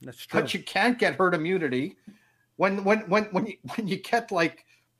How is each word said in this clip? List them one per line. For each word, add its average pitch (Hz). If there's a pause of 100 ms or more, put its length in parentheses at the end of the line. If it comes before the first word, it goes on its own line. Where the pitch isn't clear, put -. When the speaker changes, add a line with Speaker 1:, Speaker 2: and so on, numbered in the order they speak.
Speaker 1:
That's 127
true. -
Speaker 2:
But 135
you 175
can't 240
get 170
herd 180
immunity 160 (600)
when, 196
when, 208
when, 208
when 202
you, 196
<laughs> -
when 220
you 190
get, 233
like, 170 (360)